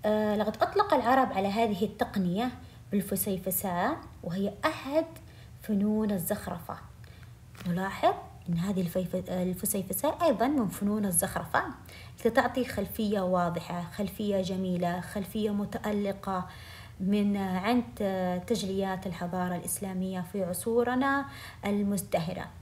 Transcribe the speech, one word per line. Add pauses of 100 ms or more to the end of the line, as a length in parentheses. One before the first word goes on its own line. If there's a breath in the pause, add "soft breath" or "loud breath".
آه،
لقد
أطلق
العرب
على
هذه
التقنية (420 loud breath)
بالفسيفساء، (260)
وهي (120)
أحد (580 loud breath)
فنون
الزخرفة. (880 loud breath)
نلاحظ (340)
أن
هذه
الفيف-،
الفسيفساء
أيضًا
من
فنون
الزخرفة، (600 loud breath)
لتعطي
خلفية
واضحة،
خلفية
جميلة،
خلفية
متألقة (520 loud breath)
من
عند (600)
تجليات
الحضارة
الإسلامية
في
عصورنا (380 loud breath)
المزدهرة. (140)